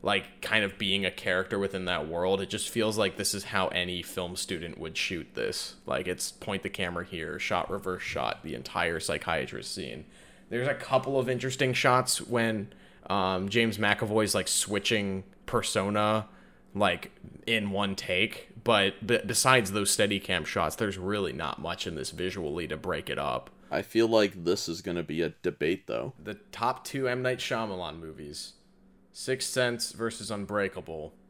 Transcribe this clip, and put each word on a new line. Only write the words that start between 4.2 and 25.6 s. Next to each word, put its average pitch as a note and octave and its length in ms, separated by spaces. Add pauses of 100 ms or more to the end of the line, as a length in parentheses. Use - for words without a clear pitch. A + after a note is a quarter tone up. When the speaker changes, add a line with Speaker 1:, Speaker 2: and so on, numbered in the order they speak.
Speaker 1:
student E2+ 400
would D#2+ 220
shoot - 360
this. - 420 (100)
Like, - 220
it's - 220
point G2 320
the G2 60
camera F2 380
here, D#2+ 320
shot, - 320
reverse F#2 320
shot, - 400
the D#2 120
entire E2+ 460
psychiatrist D2 760
scene. D2+ 300 (460)
There's B2 180
a C#3 60
couple C3+ 440
of B2 120
interesting B2+ 420
shots B2+ 480
when, A2+ 540 (340)
um, F#2+ 400
James A2 300
McAvoy's, G#2 560
like, F#2+ 140
switching G2+ 760 (220)
persona, G#2+ 840 (460)
like, F#2+ 380 (340)
in G#2+ 240
one G2+ 260
take, - 540 (120)
but G2+ 440
b-, A#2 180
besides A#2 480
those G2+ 240
Steadicam G2 480
shots, D#2+ 320
there's G2 220
really F#2+ 340
not C#2 300
much E2+ 240
in F2 80
this C#2 160
visually E2+ 580
to E2 80
break D#2+ 320
it C#2+ 100
up. C#2 300 (200)
Speaker 2:
I F2+ 140
feel A2+ 240
like G2+ 380
this F2+ 240
is E2+ 120
gonna F2 220
be D#2+ 200
a D#2 200
debate, D#2 460